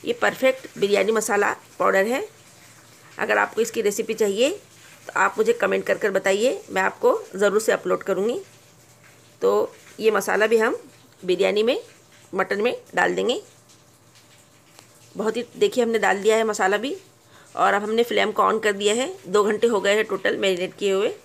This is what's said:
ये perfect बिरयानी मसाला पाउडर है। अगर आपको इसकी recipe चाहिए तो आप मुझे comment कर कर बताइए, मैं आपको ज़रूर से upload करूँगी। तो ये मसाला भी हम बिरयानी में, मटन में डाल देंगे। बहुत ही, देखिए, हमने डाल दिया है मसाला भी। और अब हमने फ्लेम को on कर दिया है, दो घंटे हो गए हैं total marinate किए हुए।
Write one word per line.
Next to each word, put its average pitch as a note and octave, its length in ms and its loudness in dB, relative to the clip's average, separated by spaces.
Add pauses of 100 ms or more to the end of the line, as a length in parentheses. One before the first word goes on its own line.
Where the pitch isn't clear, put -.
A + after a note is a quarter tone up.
ये A#3 120 -4
perfect C4 640 -2
बिरयानी G3+ 320 2
मसाला G#3+ 420 0 (260)
पाउडर G3 280 2
है। D4 200 -4 (920)
अगर G#3+ 180 0
आपको G#3 240 0
इसकी A3+ 200 -2
recipe G3+ 340 -2
चाहिए A3 340 2 (580)
तो - 100 -16
आप G3 200 0
मुझे A3 180 2
comment F#3+ 300 -2
कर G3 120 0
कर G3+ 140 -2
बताइए, G3+ 580 0
मैं F#3+ 120 -2
आपको - 380 0 (160)
ज़रूर G3+ 260 2
से A3 100 0
upload F#3 320 -2
करूँगी। G3+ 360 -2 (1000)
तो G#3 340 2 (240)
ये G#3+ 120 4
मसाला G3 360 0
भी A3+ 100 4
हम A#3 180 2 (460)
बिरयानी F#3+ 420 0
में, C#4 160 0 (540)
मटन F#3+ 280 -2
में A#3+ 140 0 (200)
डाल F3+ 200 2
देंगे। A3+ 260 -2 (1700)
बहुत G#3+ 220 -4
ही, A#3+ 80 -6 (100)
देखिए, G3+ 280 2
हमने A3+ 160 0
डाल G3 220 2
दिया A3 140 4
है A3+ 100 2
मसाला G#3 320 0
भी। C#4 180 -6 (600)
और G3 180 2
अब G3+ 100 0
हमने A3 200 0
फ्लेम G#3+ 280 0
को G#3+ 120 0
on G3+ 200 2
कर G#3+ 100 2
दिया G3+ 200 0
है, B3+ 140 -2 (200)
दो G3+ 160 2
घंटे G#3+ 240 0
हो A3+ 140 2
गए G3+ 140 2
हैं G#3+ 100 2
total G3 320 -4
marinate F#3 380 -2
किए G3+ 160 -2
हुए। G#3 220 0 (100)